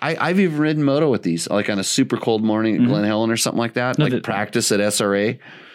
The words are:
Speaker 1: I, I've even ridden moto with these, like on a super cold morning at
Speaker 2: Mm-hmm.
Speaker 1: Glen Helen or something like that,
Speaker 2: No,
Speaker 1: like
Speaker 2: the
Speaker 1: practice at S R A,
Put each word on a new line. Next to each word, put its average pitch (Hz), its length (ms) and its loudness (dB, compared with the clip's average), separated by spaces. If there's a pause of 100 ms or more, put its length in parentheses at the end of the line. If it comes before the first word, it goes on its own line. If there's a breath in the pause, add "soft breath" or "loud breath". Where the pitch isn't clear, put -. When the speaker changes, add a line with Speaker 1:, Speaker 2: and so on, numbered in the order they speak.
Speaker 1:
I, 156 180 -2
I've 170 200 0
even 170 180 2
ridden 151 260 0
moto 143 260 2
with 110 140 0
these, 85 260 -2
like 101 200 0
on 104 100 -2
a 95 40 -4
super 131 340 0
cold 110 260 0
morning 110 320 2
at - 60 2
Speaker 2:
Mm-hmm. 120 80 4
Speaker 1:
Glen 104 160 2
Helen 110 260 0
or 117 60 0
something - 220 -2
like 117 140 -2
that, 127 240 -2
Speaker 2:
No, 151 80 4
Speaker 1:
like 131 80 0
Speaker 2:
the 120 80 -2
Speaker 1:
practice 104 500 -2
at 104 80 2
S 104 220 0
R 101 140 2
A, 110 240 0 (360 loud breath)